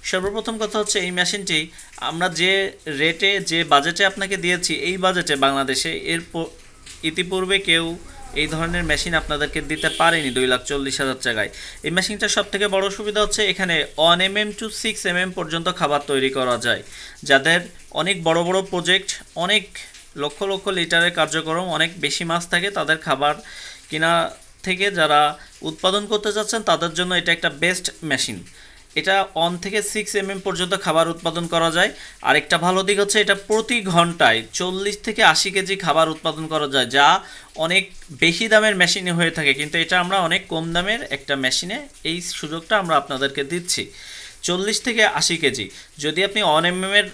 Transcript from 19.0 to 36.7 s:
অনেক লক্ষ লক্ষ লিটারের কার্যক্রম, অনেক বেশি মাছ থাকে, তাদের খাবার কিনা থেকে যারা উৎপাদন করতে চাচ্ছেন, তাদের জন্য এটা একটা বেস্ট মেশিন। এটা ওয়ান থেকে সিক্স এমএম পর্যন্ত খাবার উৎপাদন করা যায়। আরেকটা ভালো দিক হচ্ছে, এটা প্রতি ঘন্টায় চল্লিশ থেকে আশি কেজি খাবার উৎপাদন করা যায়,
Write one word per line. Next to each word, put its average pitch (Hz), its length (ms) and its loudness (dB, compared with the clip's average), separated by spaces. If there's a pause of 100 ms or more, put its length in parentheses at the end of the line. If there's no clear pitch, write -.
অনেক 185 280 2 (520)
লক্ষ 143 280 -6
লক্ষ 196 240 -4
লিটারের 175 520 2
কার্যক্রম, 160 460 0 (120)
অনেক 165 140 0 (140)
বেশি 147 180 -2
মাছ 170 200 -2 (100)
থাকে, 175 240 0
তাদের 160 200 0
খাবার 147 380 0 (540)
কিনা 160 220 0 (520)
থেকে 190 360 0
যারা 151 220 6 (400)
উৎপাদন 185 500 0
করতে 208 240 0
চাচ্ছেন, 220 340 -2
তাদের 165 240 2
জন্য 180 200 -2
এটা 170 180 2
একটা 165 180 0
বেস্ট 175 360 0 (180)
মেশিন। 127 360 -2 (560)
এটা 175 200 2 (200)
ওয়ান 170 220 0
থেকে 196 240 -2
সিক্স 208 340 -4
এমএম 196 240 -2
পর্যন্ত 185 340 -2 (120)
খাবার 165 240 4
উৎপাদন 165 380 -4
করা 165 240 2
যায়। 180 200 2 (300)
আরেকটা 147 360 2
ভালো 180 260 2
দিক 196 160 2
হচ্ছে, 202 220 2
এটা 196 140 4
প্রতি 220 460 0
ঘন্টায় 170 580 4 (140)
চল্লিশ 190 420 -2 (100)
থেকে 226 180 -2
আশি 170 280 4
কেজি 190 240 -2
খাবার 160 340 2
উৎপাদন 156 380 -6
করা 151 200 0
যায়, 135 180 2